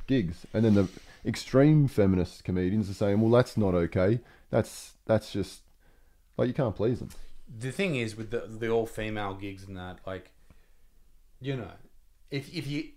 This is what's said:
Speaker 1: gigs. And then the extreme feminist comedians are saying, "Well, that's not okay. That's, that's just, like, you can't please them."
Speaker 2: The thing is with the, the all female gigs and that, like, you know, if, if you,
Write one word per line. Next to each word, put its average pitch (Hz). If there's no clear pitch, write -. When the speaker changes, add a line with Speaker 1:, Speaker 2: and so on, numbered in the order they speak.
Speaker 1:
gigs. 101
And 110
then 107
the 98
extreme 139
feminist 95
comedians 92
are 98
saying, 101
"Well, 113
that's 123
not 98
okay. 92
That's, -
that's 110
just, -
like, 120
you 123
can't 117
please 113
them." -
Speaker 2:
The 123
thing 185
is 110
with 110
the, 117
the 110
all 113
female 107
gigs 98
and 95
that, 90
like, 92
you 135
know, 98
if, 139
if 143
you, 143